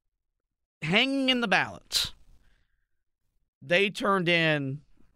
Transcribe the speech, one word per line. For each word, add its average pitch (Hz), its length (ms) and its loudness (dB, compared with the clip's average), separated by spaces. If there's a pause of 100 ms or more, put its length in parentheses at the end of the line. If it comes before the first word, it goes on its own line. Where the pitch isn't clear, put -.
(840)
hanging 262 460 0
in 247 120 2
the 233 80 -2
balance, 135 640 -2 (1500)
they 175 300 0
turned 196 380 0
in 151 540 0 (340)